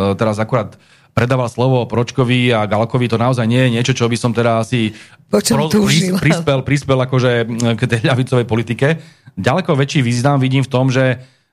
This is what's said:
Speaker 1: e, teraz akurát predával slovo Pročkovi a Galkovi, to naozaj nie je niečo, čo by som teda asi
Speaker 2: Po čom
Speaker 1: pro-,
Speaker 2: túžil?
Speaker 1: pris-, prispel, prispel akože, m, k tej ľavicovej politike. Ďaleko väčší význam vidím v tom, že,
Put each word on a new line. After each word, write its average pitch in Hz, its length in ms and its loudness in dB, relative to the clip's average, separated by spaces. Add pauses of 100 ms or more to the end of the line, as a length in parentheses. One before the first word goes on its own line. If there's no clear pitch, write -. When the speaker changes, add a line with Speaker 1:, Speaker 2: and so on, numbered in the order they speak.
Speaker 1:
e, 98 160 0
teraz 107 240 0
akurát 110 400 -4 (320)
predával 123 400 0
slovo 127 320 0
Pročkovi 123 720 0
a 107 80 0
Galkovi, 113 480 0
to 113 80 0
naozaj 123 240 0
nie 123 240 2
je 117 80 0
niečo, 123 160 0
čo 120 160 -2
by 117 80 -2
som 117 160 -2
teda 113 320 0
asi 110 320 -2 (320)
Speaker 2:
Po - 160 0
čom - 160 0
Speaker 1:
pro-, 156 80 0
Speaker 2:
túžil? 185 480 2
Speaker 1:
pris-, 151 160 2
prispel, 151 320 0
prispel 135 400 0
akože, 127 260 0 (140)
m, 117 320 -2
k 110 80 -6
tej 113 240 0
ľavicovej 127 400 0
politike. 117 380 -2 (500)
Ďaleko 151 400 -2
väčší 139 240 0
význam 123 400 2
vidím 131 240 0
v - 80 -12
tom, 131 160 2
že, 127 320 0 (320)